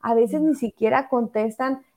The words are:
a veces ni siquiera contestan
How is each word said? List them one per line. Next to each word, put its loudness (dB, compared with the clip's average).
a -2
veces 2
ni 2
siquiera -2
contestan -2